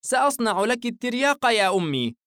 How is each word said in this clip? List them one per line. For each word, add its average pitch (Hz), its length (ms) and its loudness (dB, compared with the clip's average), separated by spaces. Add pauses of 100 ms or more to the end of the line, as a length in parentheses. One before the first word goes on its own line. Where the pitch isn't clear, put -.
سأصنع 247 560 0
لك 240 260 -2
الترياق 247 600 -2
يا 202 300 2
أمي. 139 500 -2